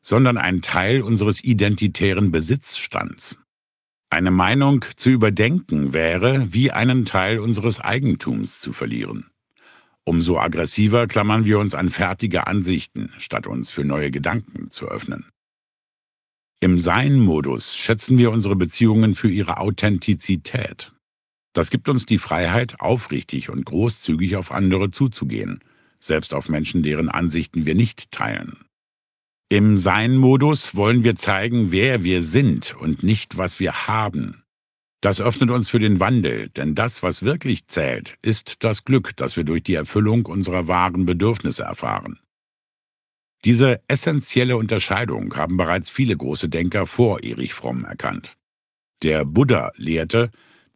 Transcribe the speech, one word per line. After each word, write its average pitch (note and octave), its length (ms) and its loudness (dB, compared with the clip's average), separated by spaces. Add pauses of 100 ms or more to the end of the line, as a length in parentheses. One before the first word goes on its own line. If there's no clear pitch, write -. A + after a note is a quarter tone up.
sondern B2 360 2
ein F2+ 240 0
Teil G#2 400 0
unseres G#2 420 0
identitären G2+ 880 2
Besitzstands. - 1040 -4 (720)
Eine F2+ 220 2
Meinung B2 520 4 (120)
zu - 140 0
überdenken G#2+ 840 2
wäre, F#2 580 2
wie A#2+ 200 2
einen B2 340 2
Teil G2+ 340 0
unseres G#2+ 400 -2
Eigentums F#2 800 -2
zu - 140 -10
verlieren. A1 540 -8 (760)
Umso E2+ 360 2
aggressiver G#2 680 0
klammern G#2 380 2
wir G#2 140 4
uns G#2 160 -2
an F2+ 140 0
fertige F#2 580 -2
Ansichten, F2+ 720 -4
statt - 280 -8
uns A#1+ 240 -8
für C#2+ 160 -4
neue C#2+ 240 -2
Gedanken D2+ 600 -6
zu - 160 -12
öffnen. - 420 -10 (1300)
Im F2+ 200 4
Sein-Modus F2 960 2
schätzen A2+ 420 2
wir A#2+ 140 6
unsere G2+ 240 0
Beziehungen A2 600 4
für A2 140 2
ihre F#2+ 280 -2
Authentizität. - 1300 -2 (640)
Das E2+ 160 0
gibt - 200 -2
uns B2+ 160 0
die G#2+ 120 2
Freiheit, F2+ 640 -2
aufrichtig D2+ 680 -4
und C2+ 160 -6
großzügig F#2 720 -2
auf F#2 140 -8
andere F#2+ 380 2
zuzugehen, A#1+ 720 -4 (360)
selbst D#2 340 -4
auf C#2+ 160 -6
Menschen, D#2 320 -2
deren D2+ 280 -2
Ansichten E2 560 -2
wir D#2 100 0
nicht - 360 0
teilen. G#1 460 -6 (920)
Im G#2 280 6
Sein-Modus B2+ 1000 4
wollen A2 280 4
wir A2+ 140 4
zeigen, G#2 540 0
wer G#2+ 320 2
wir F2+ 200 2
sind E2+ 500 2
und D2+ 300 -4
nicht, G2+ 340 0
was F#2 220 -4
wir F2 260 -4
haben. G2+ 580 -4 (580)
Das G2 180 0
öffnet A#2+ 300 2
uns A#2+ 180 0
für A#2+ 120 2
den G#2 200 4
Wandel, E2+ 500 0
denn D2+ 240 -4
das, A2+ 300 -4
was F2+ 200 -4
wirklich F#2+ 440 -2
zählt, C2 540 -4
ist - 420 -4
das A2 220 -2
Glück, - 320 0
das - 180 -6
wir E2 80 -2
durch D#2+ 200 -2
die F#2 100 -2
Erfüllung G#2+ 520 2
unserer F2+ 420 -4
wahren F2+ 380 2
Bedürfnisse F#2+ 580 0
erfahren. G1+ 560 -8 (1200)
Diese A#2+ 440 4
essentielle B2+ 680 0
Unterscheidung F#2+ 800 -2
haben E2 220 -2
bereits F2 320 0
viele A#2+ 260 0
große C#2 320 -4
Denker E2+ 380 -2
vor A2 380 2
Erich A#1 300 -6
Fromm B1 300 -6
erkannt. - 540 -8 (640)
Der D#2 240 0
Buddha F2+ 500 2
lehrte, E2 560 -2 (440)